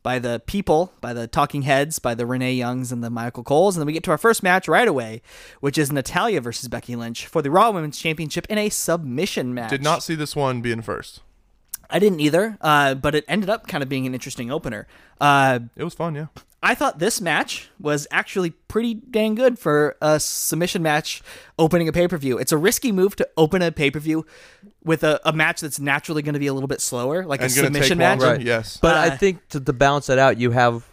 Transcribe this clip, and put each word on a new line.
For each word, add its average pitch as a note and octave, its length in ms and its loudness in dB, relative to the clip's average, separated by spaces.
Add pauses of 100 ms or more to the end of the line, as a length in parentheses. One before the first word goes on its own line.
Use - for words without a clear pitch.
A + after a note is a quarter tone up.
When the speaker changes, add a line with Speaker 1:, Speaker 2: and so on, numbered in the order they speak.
Speaker 1:
by B2+ 160 -2
the A#2+ 300 -4
people, F3+ 520 0
by A#2+ 140 -8
the A#2 140 -6
Talking D3 340 -2
Heads, C#3+ 380 0
by A#2+ 160 -2
the A#2+ 100 -2
Renee B2+ 280 -2
Youngs B2 380 -4
and A#2+ 120 -6
the A#2 80 -6
Michael A#2 320 -8
Coles, F3 320 2
and D#3+ 60 -4
then C#3+ 40 -2
we D3+ 80 -4
get D#3+ 120 -6
to D#3+ 60 -2
our D3+ 60 2
first A3+ 240 2
match F#3 260 2
right G3 200 4
away, A#2 340 -2 (380)
which C#3+ 180 -2
is D3 140 2
Natalya F3 500 0
versus A#2+ 260 -8
Becky A#2 280 -8
Lynch A#2 320 -10
for D#3 160 -2
the C#3 80 -2
Raw G3+ 180 6
Women's D#3+ 300 -4
Championship D#3+ 500 -4
in G#3+ 80 -2
a G#3 120 0
submission D#3 840 -2
match. A#2 160 -6
Speaker 2:
Did C3+ 140 -4
not D#3 180 2
see E3 140 -6
this D3+ 200 -6
one C3 260 -2
being A#2 200 -4
first. - 400 -10 (720)
Speaker 1:
I E3 80 0
didn't F#3+ 200 4
either, F3+ 420 2
uh, C#3+ 340 4
but C#3+ 180 -2
it D3+ 140 0
ended F#3 220 -2
up - 180 -4
kind D3 160 -6
of C3 60 -8
being C3 180 -4
an B2+ 80 -6
interesting A#2+ 360 -10
opener. B2 360 -8 (340)
Uh, C#3 380 4 (160)
Speaker 2:
It B2+ 80 -8
was E3+ 100 -8
fun, E3 220 -6
yeah. D3+ 120 -10 (340)
Speaker 1:
I G#3+ 140 2
thought C4 240 -2
this G#3 220 0
match - 480 -4 (100)
was D3 320 -2
actually F#3 380 -2 (180)
pretty A#3 280 -2
dang G#3+ 380 -2
good B3 240 2
for D3 440 2
a D3+ 180 2
submission E3+ 640 -2
match D#3 400 -2 (340)
opening E3 300 4
a D3+ 60 -2
pay-per-view. D#3+ 440 0
It's B2 140 -2
a D#3 60 4
risky G#3 340 2
move F#3+ 240 2
to - 120 -2 (100)
open D#3+ 240 4
a E3+ 100 2
pay-per-view D#3 540 -2 (580)
with D#3+ 220 2
a, D3+ 180 2
a D#3+ 80 2
match D#3+ 300 0
that's D3 180 -8
naturally D3 420 -2
gonna D3 160 -4
be C#3+ 100 0
a C3+ 60 0
little C3+ 140 -4
bit C#3 140 -4
slower, C3+ 440 -2
like C#3 140 -4
a B2+ 60 0
Speaker 2:
And B2+ 100 0
gonna C#3 120 2
Speaker 1:
submission C#3+ 240 2
Speaker 2:
take F3 80 2
Speaker 1:
match. B2 200 4
Speaker 2:
longer, B2+ 160 4
Speaker 3:
Right. B2 100 -4
Speaker 2:
yes. A2+ 360 -2
Speaker 3:
But E3 160 4
I E3 100 4
Speaker 1:
Uh, C#3 100 0
Speaker 3:
think F#3+ 320 0
to, C#3+ 120 -4
to C#3+ 100 0
balance C#3 360 2
that C3 120 4
out, C3 180 6
you A#2+ 140 2
have A#2+ 420 4